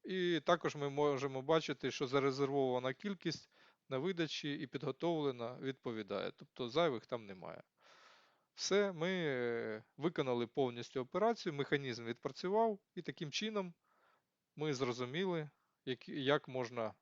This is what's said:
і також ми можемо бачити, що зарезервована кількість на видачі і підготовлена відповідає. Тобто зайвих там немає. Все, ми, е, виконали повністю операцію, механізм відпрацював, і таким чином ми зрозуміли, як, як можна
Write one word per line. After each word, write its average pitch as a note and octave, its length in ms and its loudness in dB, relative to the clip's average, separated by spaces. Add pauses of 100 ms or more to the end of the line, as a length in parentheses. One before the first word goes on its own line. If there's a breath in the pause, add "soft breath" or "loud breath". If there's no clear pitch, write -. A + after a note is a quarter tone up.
і F3 360 2
також E3 360 4
ми C#3+ 140 -2
можемо C#3 520 2
бачити, D3 500 2
що C3+ 160 -2
зарезервована C3+ 840 2
кількість - 560 -4 (400 soft breath)
на C3+ 80 0
видачі D#3+ 560 -2
і C3+ 140 -6
підготовлена C3+ 920 -2
відповідає. G#2+ 760 -4
Тобто - 340 -8
зайвих C#3+ 360 2
там A#2 200 -6
немає. G2 380 -12 (920 loud breath)
Все, G3 360 2
ми, E3 180 -2
е, A#2+ 760 -2 (140)
виконали C3 500 2
повністю B2 520 0
операцію, F#3 540 0
механізм C3+ 520 0
відпрацював, G3 760 0 (160)
і F3 60 -8
таким D3 300 -8
чином G#3 420 -4 (840 soft breath)
ми D3+ 180 0
зрозуміли, C3+ 760 -2 (360)
як, - 240 -6
як C#3+ 380 2
можна A#2+ 540 -4